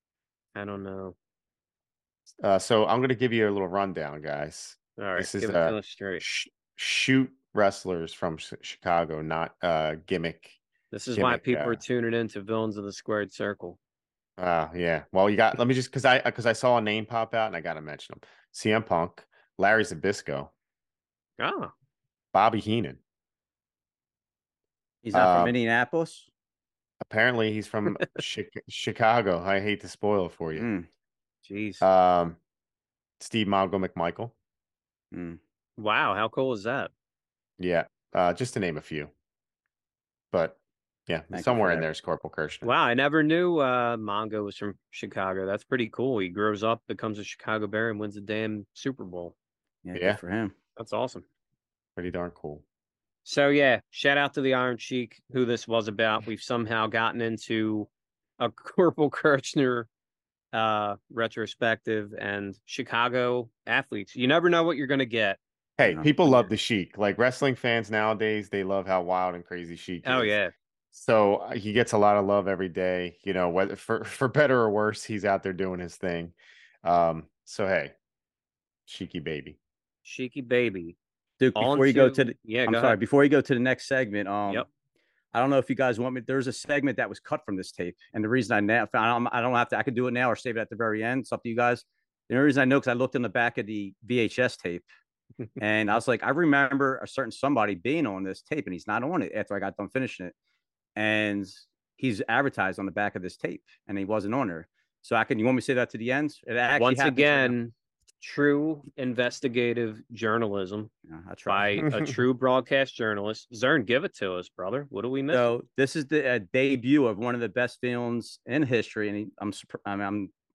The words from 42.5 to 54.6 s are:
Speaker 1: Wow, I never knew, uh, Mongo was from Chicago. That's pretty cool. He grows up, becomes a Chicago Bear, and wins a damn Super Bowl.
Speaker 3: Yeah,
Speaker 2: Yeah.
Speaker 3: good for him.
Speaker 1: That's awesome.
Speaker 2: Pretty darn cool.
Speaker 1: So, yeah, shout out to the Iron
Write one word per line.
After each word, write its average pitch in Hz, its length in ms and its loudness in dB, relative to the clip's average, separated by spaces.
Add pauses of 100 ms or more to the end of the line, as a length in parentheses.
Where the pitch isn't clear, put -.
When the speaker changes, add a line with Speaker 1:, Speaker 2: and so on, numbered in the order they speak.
Speaker 1:
Wow, 135 200 4
I 123 100 2
never 147 300 2
knew, 170 340 2
uh, 123 400 0
Mongo 107 480 -6
was 101 120 -10
from 101 200 -8 (140)
Chicago. 95 540 -6
That's 101 180 -4
pretty 120 260 -4
cool. 120 300 -2
He 92 100 -2
grows 104 340 -2
up, 113 240 -2
becomes 107 320 -6
a 101 40 -10
Chicago 107 440 -6
Bear, 110 220 -2
and 104 100 -6
wins 104 180 -8
a 104 40 -14
damn 107 520 -6
Super 131 300 -8
Bowl. 87 320 -12 (480)
Speaker 3:
Yeah, 90 120 -12
Speaker 2:
Yeah. 90 180 0
Speaker 3:
good 101 60 -6
for 90 100 -12
him. 104 240 -4 (240)
Speaker 1:
That's 113 160 -12
awesome. 117 320 -4 (720)
Speaker 2:
Pretty 90 160 -6
darn 87 200 -6
cool. 76 320 -14 (600)
Speaker 1:
So, 143 260 2
yeah, 139 320 6 (100)
shout 143 260 2
out 143 180 0
to 143 60 -2
the 131 140 2
Iron 127 220 0